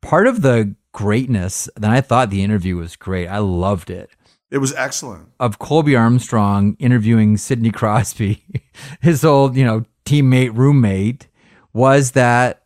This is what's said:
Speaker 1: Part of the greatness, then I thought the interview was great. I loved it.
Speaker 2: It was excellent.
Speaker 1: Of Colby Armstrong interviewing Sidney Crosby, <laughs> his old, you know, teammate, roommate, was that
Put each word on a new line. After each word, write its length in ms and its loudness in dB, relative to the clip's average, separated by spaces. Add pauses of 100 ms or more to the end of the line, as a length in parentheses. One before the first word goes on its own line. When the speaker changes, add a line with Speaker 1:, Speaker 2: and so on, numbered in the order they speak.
Speaker 1:
Part 260 2
of 160 -2
the 320 2 (180)
greatness, 800 -4
then 160 -2
I 80 4
thought 300 0
the 140 -2
interview 340 -2
was 180 -12
great. 320 -8
I 120 -8
loved 500 -2
it. 200 -14 (420)
Speaker 2:
It 80 -2
was 160 -4
excellent. 540 -10 (100)
Speaker 1:
Of 180 -2
Colby 380 0
Armstrong 840 2
interviewing 600 2
Sidney 340 -2
Crosby, 720 -4 (340)
<laughs> 240 -18
his 240 2
old, 300 4
you 100 2
know, 200 -2 (200)
teammate, 500 2
roommate, 720 0 (460)
was 380 2
that 540 0